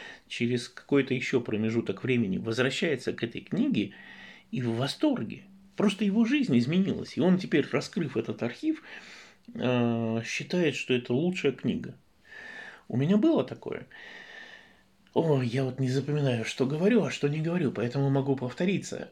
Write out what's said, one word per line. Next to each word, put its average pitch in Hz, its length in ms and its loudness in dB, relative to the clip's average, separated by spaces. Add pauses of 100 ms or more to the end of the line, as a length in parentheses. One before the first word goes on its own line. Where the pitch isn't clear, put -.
(280)
через 120 400 -2
какой-то - 460 2
ещё 127 260 0
промежуток 110 640 -2
времени 117 340 2
возвращается 131 760 0
к - 100 -8
этой - 180 -6
книге 202 520 0 (580)
и 143 100 -4
в 117 140 0
восторге. 131 680 -2 (340)
Просто 202 260 2
его 208 220 4
жизнь 240 320 4
изменилась, 151 600 0
и 117 40 2
он 180 160 6
теперь, 165 340 2
раскрыв 143 460 -2
этот - 260 -4
архив, 311 400 -2 (720)
э, 117 680 0
считает, 151 520 0
что - 180 0
это 123 200 0
лучшая 160 380 2
книга. - 440 -4 (920)
У - 80 -4
меня 156 220 4
было 269 260 4
такое. - 440 -10 (1300)
О, 151 280 4
я 127 240 0
вот 127 140 -4
не 131 100 0
запоминаю, 135 560 0
что - 200 -2
говорю, 180 380 4
а 127 80 -2
что - 160 -2
не 151 140 0
говорю, 165 300 0
поэтому 120 380 0
могу 139 260 2
повториться. 160 760 -2